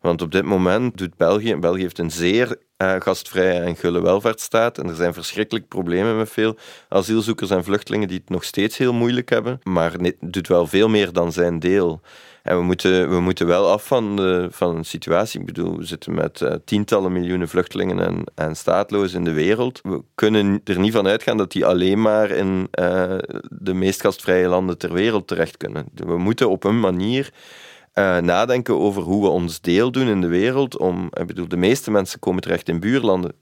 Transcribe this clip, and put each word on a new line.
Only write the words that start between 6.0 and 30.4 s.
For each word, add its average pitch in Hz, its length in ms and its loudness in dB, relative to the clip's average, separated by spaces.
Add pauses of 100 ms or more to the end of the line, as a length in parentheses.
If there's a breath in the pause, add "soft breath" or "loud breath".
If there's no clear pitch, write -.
met 110 140 -2
veel 110 260 0 (320 loud breath)
asielzoekers 104 640 0
en 92 140 2
vluchtelingen 104 440 -2
die 92 100 -6
het - 100 -14
nog 90 160 -4
steeds - 340 -2
heel 127 140 2
moeilijk 120 380 -2
hebben. 120 320 0
Maar 85 380 0
ne-, 90 200 0
doet 87 280 -6
wel 87 180 4
veel 101 220 4
meer 104 240 2
dan 87 200 0
zijn 85 260 0
deel. 87 420 0 (420 loud breath)
En - 140 0
we 87 60 0
moeten, 90 480 2
we 90 100 2
moeten 90 260 0
wel 87 240 4
af 104 160 0
van 110 300 0
de, 90 340 0
van 87 260 -2
een 82 80 -6
situatie. - 560 -2
Ik 90 60 -10
bedoel, 85 300 -4
we 80 80 -8
zitten 82 300 -8
met, 80 260 -4
eh, 73 140 0 (100)
tientallen 101 480 0
miljoenen 90 360 -2
vluchtelingen 92 520 -2
en, 87 240 -2 (100)
en 80 220 -4
staatlozen 95 600 0
in 85 60 -2
de 82 80 0
wereld. 107 500 0
We 92 200 -6 (120)
kunnen 104 500 2
er 92 140 -2
niet 107 140 2
van 104 140 2
uitgaan 113 300 2
dat 95 160 -2
die - 140 2
alleen 92 360 4
maar 107 280 4
in, 95 400 0
eh, 90 440 0 (360)
de 92 240 -6
meest 92 260 0
gastvrije 92 480 2
landen 90 300 0
ter 85 140 -6
wereld 101 340 0
terecht 85 300 -2
kunnen. 71 380 -8
We 85 240 -4
moeten 107 320 2
op 92 140 -2
een 110 160 2
manier, 104 500 -2 (640 loud breath)
eh, 95 260 2
nadenken 107 600 2
over 98 240 0
hoe 95 200 0
we 98 60 4
ons 85 320 -2
deel 110 320 2
doen 131 160 0
in 101 120 2
de 87 60 0
wereld. 117 520 0